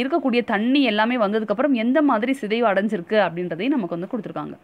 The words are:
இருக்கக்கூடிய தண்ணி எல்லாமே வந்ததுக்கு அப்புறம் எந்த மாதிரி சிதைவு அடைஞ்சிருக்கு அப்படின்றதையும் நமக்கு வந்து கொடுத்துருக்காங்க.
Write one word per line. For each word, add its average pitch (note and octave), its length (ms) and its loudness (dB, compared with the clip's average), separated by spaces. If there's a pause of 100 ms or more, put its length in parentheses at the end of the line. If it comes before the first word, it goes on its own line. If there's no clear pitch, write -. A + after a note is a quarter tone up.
இருக்கக்கூடிய C4 420 0 (100)
தண்ணி B3 300 2 (100)
எல்லாமே A3+ 320 0
வந்ததுக்கு G#3+ 300 0
அப்புறம் C4+ 180 2 (120)
எந்த C4 160 2
மாதிரி C4 320 2
சிதைவு A3+ 400 0
அடைஞ்சிருக்கு G3+ 540 0
அப்படின்றதையும் F3+ 500 -4
நமக்கு F3 200 -4
வந்து F3+ 160 -8
கொடுத்துருக்காங்க. D3+ 500 -8